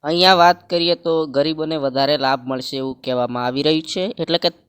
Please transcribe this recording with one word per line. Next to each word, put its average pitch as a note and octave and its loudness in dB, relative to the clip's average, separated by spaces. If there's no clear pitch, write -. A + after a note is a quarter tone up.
અહીંયા F3 4
વાત F3 6
કરીએ E3+ 0
તો E3+ -2
ગરીબોને D#3 -2
વધારે C#3 0
લાભ C3 0
મળશે C3 -6
એવું C3 -6
કહેવામાં B2 -2
આવી C3+ -2
રહ્યું D#3+ 0
છે, F#3 -4
એટલે E3+ -2
કે E3+ 0